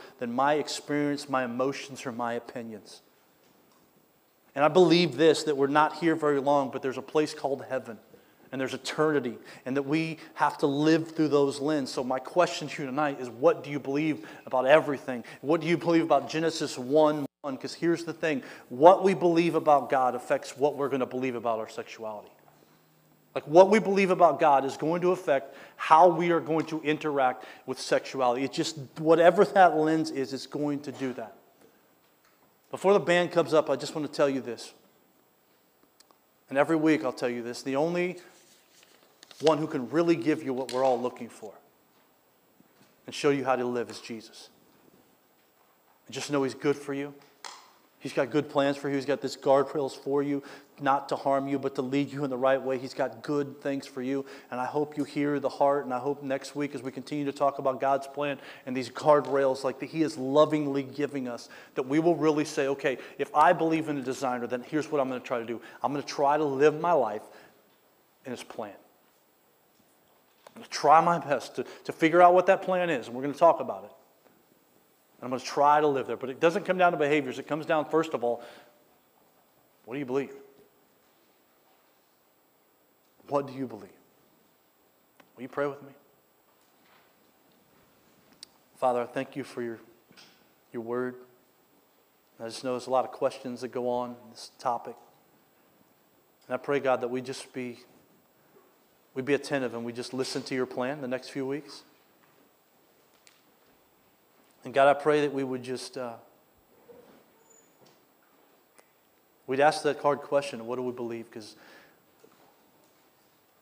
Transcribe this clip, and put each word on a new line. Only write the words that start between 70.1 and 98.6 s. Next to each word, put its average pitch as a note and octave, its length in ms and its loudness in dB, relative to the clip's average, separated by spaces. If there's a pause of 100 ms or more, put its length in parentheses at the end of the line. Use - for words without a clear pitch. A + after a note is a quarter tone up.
I'm A2+ 160 -20
gonna - 40 -20
try D#3 340 6
my E3+ 180 2
best C3+ 360 -4
to, B2+ 100 -4 (180)
to - 80 -10
figure E3 300 4
out F3+ 120 10
what F3+ 120 6
that F#3+ 160 4
plan F3+ 280 -2
is, A#2 180 -4
and A#2 80 -10
we're C3 80 -6
gonna C#3+ 100 -4
talk E3 260 6
about A2 240 -8
it. G#2 80 -20 (1300)
And B2 40 -14
I'm B2 40 -10
gonna B2 120 -6
try D3 380 4
to D3+ 80 4
live C3 200 0
there." A#2 100 -6
But B2+ 120 -10
it C3 100 -12
doesn't E3+ 260 2
come F#3 120 0
down F3+ 140 4
to E3+ 60 -4
behaviors. C#3+ 420 0
It C3+ 80 -10
comes D3+ 180 -6
down, D#3 200 0
first D#3+ 280 0
of A#2 100 -4
all, A#2+ 180 -2 (1400)
what A2 80 -14
do C#3 60 -8
you C#3+ 60 -6
believe? B2+ 280 -4 (3000)
What C#3+ 200 -2
do B2+ 60 -14
you C3 140 -8
believe? G2+ 260 -16 (1400)
Will A#2+ 80 -16
you C3 60 -12
pray C#3+ 180 -4
with C#3+ 160 -10
me? C3+ 100 -20 (2750)
Father, B2 240 0
I A#2+ 40 -4
thank C3 300 -8
you C#3 80 -8
for - 180 -12
your, A#2 180 -8 (920)
your A#2+ 80 -8
word. B2 340 -4 (1200)
I A#2 60 -12
just A2+ 180 -12
know C3 80 -4
there's B2 160 -6
a B2+ 40 -4
lot B2+ 140 2
of A#2 60 -14
questions B2+ 500 -6
that B2+ 80 -8
go B2 180 -6
on B2 360 -6
in - 80 -20
this - 260 -20
topic. B2 380 -6 (1500)
And B2+ 80 -6
I - 20 -4
pray, C#3+ 220 -2
God, B2+ 220 0
that A#2+ 80 -4
we B2+ 120 -4
just B2+ 320 -12
be, B2 260 -10 (1300)